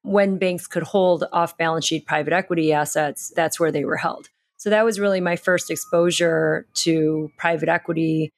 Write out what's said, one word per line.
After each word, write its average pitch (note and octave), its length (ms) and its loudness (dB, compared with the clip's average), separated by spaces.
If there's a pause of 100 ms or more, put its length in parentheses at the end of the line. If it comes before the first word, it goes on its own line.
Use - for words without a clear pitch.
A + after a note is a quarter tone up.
when G3 360 2
banks F3+ 300 -2
could E3 160 -4
hold F3+ 480 2
off-balance E3 540 0
sheet D#3+ 200 -2
private D3+ 280 -2
equity E3 400 0
assets, D3+ 640 -2
that's E3 200 0
where D#3+ 140 2
they D3 140 -2
were - 100 -2
held. - 320 -6 (300)
So - 120 -6
that G#3+ 140 4
was G#3+ 160 0
really G3 220 2
my F3 160 0
first F3+ 340 0
exposure E3 1000 0
to D#3 640 0
private D#3+ 320 0
equity E3 680 -2